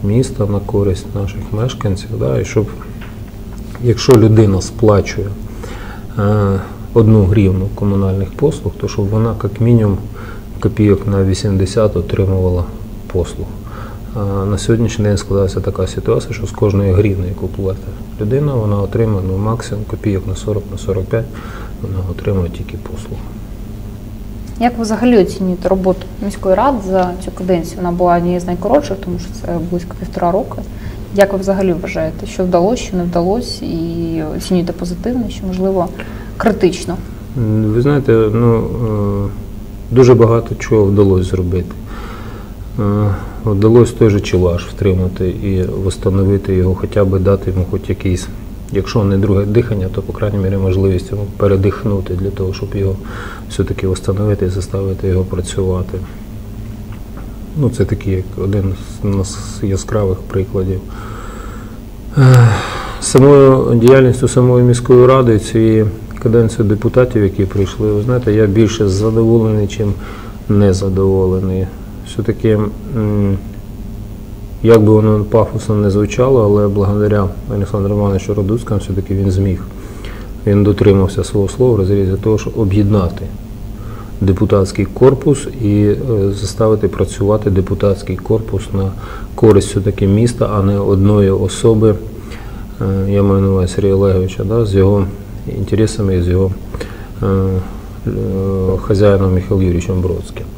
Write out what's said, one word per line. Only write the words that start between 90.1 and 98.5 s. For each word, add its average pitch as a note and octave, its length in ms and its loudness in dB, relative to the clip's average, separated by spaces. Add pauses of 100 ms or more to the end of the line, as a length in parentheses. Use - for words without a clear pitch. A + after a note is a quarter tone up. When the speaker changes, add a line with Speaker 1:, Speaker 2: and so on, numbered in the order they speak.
Speaker 1:
а G2+ 80 2
не G2+ 160 2
одної G2+ 520 4
особи, G#2+ 640 2 (840)
е, G2 300 -2
я G2+ 120 2
маю G2 180 4
на G2 100 4
увазі F#2 240 2
Сергія G2 200 2
Олеговича, F#2+ 500 2
да, A2+ 220 2
з G2 80 -2
його G2 320 4 (520)
інтересами G#2 580 0
і F2 60 2
з F2 60 0
його, F#2 220 2 (720)
е, G2+ 40 0
е, F#2+ 840 -2 (760)